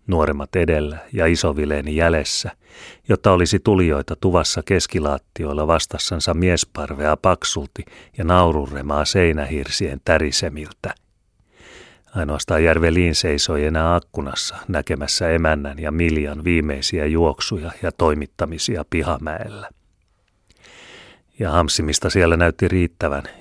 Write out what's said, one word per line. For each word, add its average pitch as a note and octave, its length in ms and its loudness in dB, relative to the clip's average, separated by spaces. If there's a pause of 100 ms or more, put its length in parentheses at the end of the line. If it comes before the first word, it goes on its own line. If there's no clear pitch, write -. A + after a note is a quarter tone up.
nuoremmat D2 500 0
edellä D#2 420 0 (140)
ja E2 140 2
isovileeni D2+ 720 0
jälessä, E2 540 0 (580)
jotta G2+ 240 4
olisi F2+ 260 4
tulijoita E2+ 580 2
tuvassa F2 460 0
keskilaattioilla D2+ 1040 -2
vastassansa E2 680 0
miesparvea D2+ 840 0
paksulti - 680 -2 (340)
ja F#2 60 -4
naururemaa D2+ 800 2
seinähirsien D2+ 1000 -2
tärisemiltä. D2+ 880 -2 (1200)
Ainoastaan D#2 500 -2
Järveliin E2 500 4
seisoi D2+ 500 -2
enää D#2+ 300 2
akkunassa - 600 -6 (120)
näkemässä D#2 600 -2
emännän D2+ 480 0
ja D#2 120 -6
Miljan D2+ 540 0
viimeisiä D2+ 600 -2
juoksuja D#2+ 680 -2 (100)
ja E2+ 100 -4
toimittamisia D#2 960 -4
pihamäellä. D#2+ 800 -6 (1700)
Ja F#2 100 -2
hamsimista D#2+ 600 0
siellä E2 260 4
näytti E2+ 320 2
riittävän, E2+ 540 0 (180)